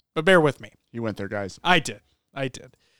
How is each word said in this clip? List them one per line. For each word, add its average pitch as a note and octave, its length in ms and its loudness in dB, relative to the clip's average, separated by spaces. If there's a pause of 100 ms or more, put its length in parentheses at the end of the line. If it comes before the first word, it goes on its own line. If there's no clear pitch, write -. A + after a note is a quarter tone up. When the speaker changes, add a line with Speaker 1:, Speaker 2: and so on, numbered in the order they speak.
(140)
Speaker 1:
But D#3+ 100 -4
bear F3+ 160 6
with D3 200 0
me. G#2+ 120 -20 (180)
Speaker 2:
You A#2 120 -10
went A2 160 -6
there, G2+ 100 -8
guys. G2+ 340 -8
Speaker 1:
I F3 160 4
did. A#2 220 -8 (340)
I C3+ 140 -6
did. - 280 -18 (240)